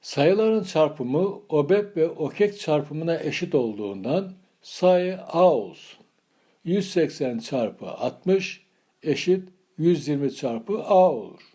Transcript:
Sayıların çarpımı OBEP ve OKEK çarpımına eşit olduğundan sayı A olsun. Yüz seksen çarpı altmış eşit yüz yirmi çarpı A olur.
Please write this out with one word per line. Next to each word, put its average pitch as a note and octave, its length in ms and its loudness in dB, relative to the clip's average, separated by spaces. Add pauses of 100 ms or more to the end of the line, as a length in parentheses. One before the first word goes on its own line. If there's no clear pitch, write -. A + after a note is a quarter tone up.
Sayıların G#3 640 2
çarpımı D#3 840 0
OBEP F3+ 480 2
ve E3 120 2
OKEK F3+ 520 -2
çarpımına D3+ 580 -2
eşit D3+ 360 -6
olduğundan A2 760 -2 (300)
sayı F#3 580 2
A E3+ 340 4
olsun. - 500 -8 (600)
Yüz F#3 260 0
seksen C3+ 480 -2
çarpı A2 480 -6
altmış - 800 -4 (360)
eşit F3+ 460 0 (300)
yüz D#3 300 2
yirmi C#3 260 -2
çarpı C3 480 -6
A F#3 300 6
olur. G#2 300 -10 (120)